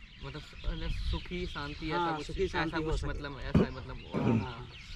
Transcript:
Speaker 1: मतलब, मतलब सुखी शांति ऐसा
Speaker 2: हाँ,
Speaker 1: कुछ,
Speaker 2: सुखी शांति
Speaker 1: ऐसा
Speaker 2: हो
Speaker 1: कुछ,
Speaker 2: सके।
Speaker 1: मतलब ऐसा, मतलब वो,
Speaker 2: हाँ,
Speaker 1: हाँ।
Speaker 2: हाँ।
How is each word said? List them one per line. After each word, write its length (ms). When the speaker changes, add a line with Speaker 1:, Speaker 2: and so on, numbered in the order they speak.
Speaker 1:
मतलब, 140
मतलब 220
सुखी 560
शांति 440
ऐसा 100
Speaker 2:
हाँ, 180
Speaker 1:
कुछ, 100
Speaker 2:
सुखी 200
शांति 280
Speaker 1:
ऐसा 100
Speaker 2:
हो 60
Speaker 1:
कुछ, 100
Speaker 2:
सके। 60
Speaker 1:
मतलब 320
ऐसा, 200
मतलब 360
वो, 280
Speaker 2:
हाँ, 160
Speaker 1:
हाँ। 0
Speaker 2:
हाँ। 300